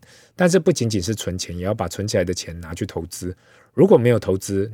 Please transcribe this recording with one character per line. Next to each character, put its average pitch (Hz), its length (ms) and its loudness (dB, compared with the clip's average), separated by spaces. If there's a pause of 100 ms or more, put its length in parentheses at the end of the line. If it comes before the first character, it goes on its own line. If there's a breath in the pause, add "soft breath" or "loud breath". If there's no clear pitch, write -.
(360 soft breath)
但 180 120 4
是 185 100 4
不 180 120 2
仅 123 180 0
仅 107 140 0
是 107 120 -4
存 92 220 -6
钱， 85 200 -10
也 87 80 -8
要 98 80 -2
把 98 160 -4
存 98 180 -6
起 104 120 -2
来 92 40 4
的 90 120 -2
钱 85 260 -10
拿 80 140 -12
去 104 100 -6
投 85 220 -8
资。 90 280 -10 (380 soft breath)
如 160 140 6
果 196 100 8
没 120 140 4
有 117 80 4
投 95 180 0
资， 98 380 -4